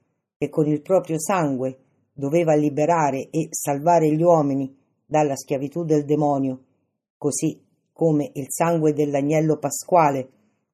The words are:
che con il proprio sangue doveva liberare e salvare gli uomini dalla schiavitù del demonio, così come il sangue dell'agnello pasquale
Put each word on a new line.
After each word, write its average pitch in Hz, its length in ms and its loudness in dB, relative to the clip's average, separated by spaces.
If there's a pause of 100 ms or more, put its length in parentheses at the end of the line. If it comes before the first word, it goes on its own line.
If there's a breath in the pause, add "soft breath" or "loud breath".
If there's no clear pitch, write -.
(360)
che 147 120 -4
con 156 180 -2
il 147 160 -2
proprio 165 380 0
sangue 139 580 -2 (340)
doveva 156 420 0
liberare 151 760 0
e 160 200 -4
salvare 156 640 2
gli 156 80 0
uomini 143 540 2 (280)
dalla 147 300 0
schiavitù 139 500 -6
del 151 200 0
demonio, 139 600 0 (520)
così - 440 -4 (320)
come 151 420 0
il 139 140 -8
sangue 165 440 0
dell'agnello 147 680 0
pasquale 143 680 0 (460)